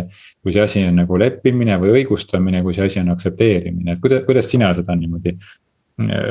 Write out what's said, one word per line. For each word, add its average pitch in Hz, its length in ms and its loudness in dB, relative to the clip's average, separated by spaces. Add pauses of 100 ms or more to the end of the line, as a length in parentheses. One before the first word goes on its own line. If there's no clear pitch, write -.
(360)
kui 90 180 -4
see 104 100 2
asi 101 220 0
on 87 160 4
nagu 90 180 0
leppimine 120 600 0
või 98 180 4
õigustamine, 92 680 -2
kui 90 120 -2
see 98 120 0
asi 95 140 -4
on 87 100 0
aktsepteerimine, 87 840 -2
et - 80 -4
kuida-, 127 200 2
kuidas 127 240 2
sina 113 240 2
seda 87 240 -2
niimoodi, 85 380 -4 (640)
äh, 107 220 -2 (100)